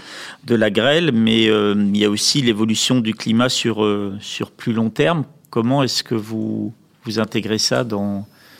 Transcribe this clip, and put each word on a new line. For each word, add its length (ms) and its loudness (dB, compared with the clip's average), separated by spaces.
de 80 0
la 160 4
grêle, 440 2
mais, 360 4
euh, 260 4
il 220 2
y 80 2
a 60 4
aussi 320 0
l'évolution 560 2
du 160 -2
climat 340 0
sur, 340 -2
euh, 360 0
sur 320 -10
plus 200 -6
long 200 0
terme. 320 0
Comment 320 0
est-ce 220 -2
que 100 -6
vous, 580 -4
vous 140 -4
intégrez 380 -2
ça 260 0
dans, 440 -4